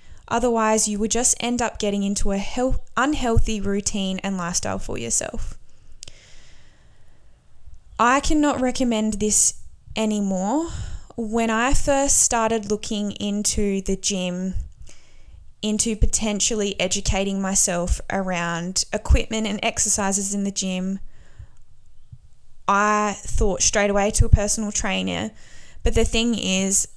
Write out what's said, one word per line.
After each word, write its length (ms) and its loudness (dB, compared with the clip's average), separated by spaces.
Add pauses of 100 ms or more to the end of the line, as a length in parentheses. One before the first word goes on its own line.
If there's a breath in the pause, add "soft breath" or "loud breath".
(280 soft breath)
Otherwise, 580 2
you 120 -2
will 100 2
just 320 2
end 200 -2
up 180 -2
getting 260 0
into 260 2
a 80 2
health, 420 0 (160)
unhealthy 640 4
routine 600 -2
and 180 -2
lifestyle 400 -4
for 180 -6
yourself. 600 -4 (2500 loud breath)
I 220 4
cannot 400 4
recommend 540 2
this 480 0 (340)
anymore. 720 0 (480 loud breath)
When 340 -2
I 240 2
first 480 4
started 480 2
looking 420 -4
into 680 0
the 140 0
gym, 580 -4 (1080 soft breath)
into 360 0
potentially 840 2
educating 600 0
myself 600 0 (100)
around 840 -2
equipment 540 2
and 160 -4
exercises 720 0
in 100 -2
the 60 -2
gym, 480 -2 (1700 soft breath)
I 500 2
thought 440 2
straight 280 2
away 220 4
to 140 6
a 20 2
personal 440 4
trainer. 600 -2 (500 loud breath)
But 120 4
the 100 6
thing 340 2
is 580 0